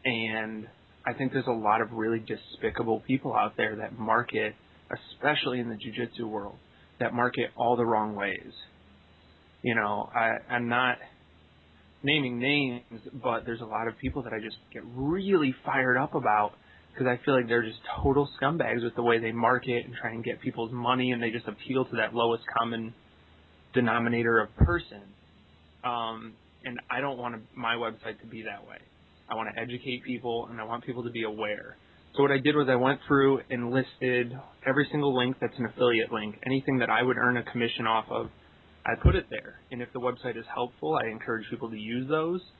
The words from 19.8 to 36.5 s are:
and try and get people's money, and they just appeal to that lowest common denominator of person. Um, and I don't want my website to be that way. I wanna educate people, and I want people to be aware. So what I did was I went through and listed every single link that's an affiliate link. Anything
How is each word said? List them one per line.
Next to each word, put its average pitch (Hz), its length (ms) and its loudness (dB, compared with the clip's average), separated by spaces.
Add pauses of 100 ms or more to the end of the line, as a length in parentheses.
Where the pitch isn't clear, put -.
and 127 80 -12
try 120 160 -6
and 113 140 -8
get - 160 -6
people's 117 320 -4
money, 127 400 2
and 120 100 -2
they 117 80 0
just 113 160 -6
appeal 127 380 -2
to 123 120 -6
that 110 180 0
lowest 117 280 2 (160)
common 117 340 -2 (800)
denominator 117 680 4
of 104 160 -4
person. 170 440 2 (840)
Um, 113 500 -4 (300)
and 120 160 -8 (100)
I 123 100 -2
don't 139 160 -4
want 120 240 -8 (140)
my 117 220 -2
website 113 440 -6
to 113 60 -20
be 113 160 -12
that 104 240 -12
way. - 100 -18 (540)
I 113 60 -4
wanna 110 200 -4
educate 123 460 -6
people, 120 480 -4
and 117 100 -10
I 110 40 -8
want 117 200 -8
people 120 200 -8
to 117 60 -6
be 117 120 -6
aware. 107 540 -6 (400)
So 143 80 4
what 139 80 4
I 139 60 4
did 147 180 4
was 143 120 4
I 131 60 6
went 131 320 4
through 139 440 6
and 120 200 -2
listed 123 640 0 (300)
every 135 240 4
single 143 260 2
link 123 240 2
that's 117 180 -2
an 120 80 -2
affiliate 113 440 2
link. 107 340 -6
Anything 135 340 0